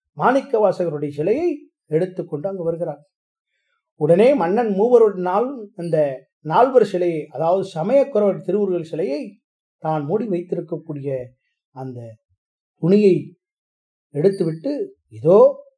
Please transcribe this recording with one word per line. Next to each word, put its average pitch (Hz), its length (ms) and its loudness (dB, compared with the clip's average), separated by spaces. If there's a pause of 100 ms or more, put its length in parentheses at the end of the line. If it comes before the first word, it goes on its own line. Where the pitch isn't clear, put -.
(180)
மாணிக்க 254 420 0
வாசகருடைய 160 500 0
சிலையை 202 400 -2 (360)
எடுத்துக்கொண்டு 170 640 -4
அங்கு 190 140 -8
வருகிறார். 165 380 -6 (960)
உடனே 175 340 6
மன்னன் 214 400 0
மூவருடைய 214 480 4
நாள் 196 280 -2 (260)
அந்த 170 220 -4 (420)
நால்வர் 226 460 4
சிலையை, 175 400 -2
அதாவது 170 380 -2 (100)
சமயக்குறவர் 208 680 0
திருவுருவல் 180 500 -2
சிலையை 240 300 -4 (640)
தான் 156 220 -4
மூடி 214 220 -4
வைத்திருக்கக்கூடிய 156 1000 -8 (500)
அந்த 127 240 -12 (840)
துணியை 190 340 4 (1000)
எடுத்துவிட்டு, 165 600 -2 (360)
"இதோ 147 300 2 (380)